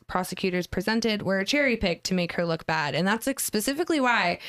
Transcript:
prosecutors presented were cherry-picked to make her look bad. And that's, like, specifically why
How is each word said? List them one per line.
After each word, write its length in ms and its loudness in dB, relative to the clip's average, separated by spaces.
prosecutors 600 -2
presented 560 0
were 220 0
cherry-picked 600 0
to 100 0
make 180 0
her 140 -2
look 200 -2
bad. 280 0
And 120 2
that's, 200 0
like, 140 -2
specifically 600 0
why 380 2